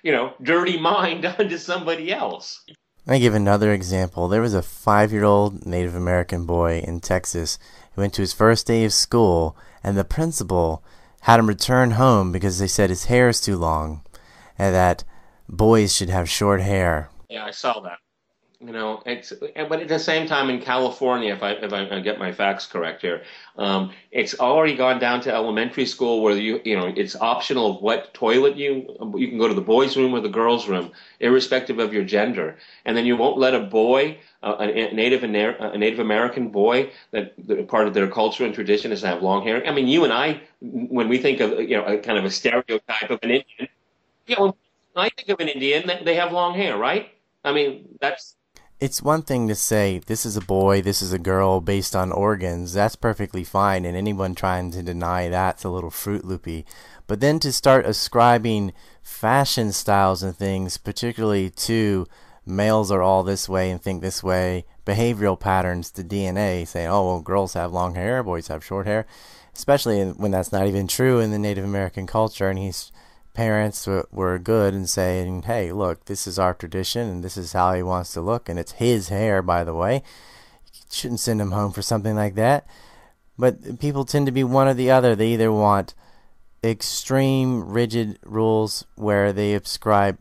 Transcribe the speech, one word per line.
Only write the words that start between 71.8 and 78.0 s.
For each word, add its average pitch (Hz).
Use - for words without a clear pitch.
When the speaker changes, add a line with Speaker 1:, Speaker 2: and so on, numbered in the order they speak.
Speaker 2:
culture, 110
and 95
he's 95
parents 107
w-, 95
were 92
good 101
and 95
saying, 90
"Hey, 107
look, 90
this 101
is 87
our 90
tradition, 95
and 90
this 92
is 87
how 90
he 90
wants 90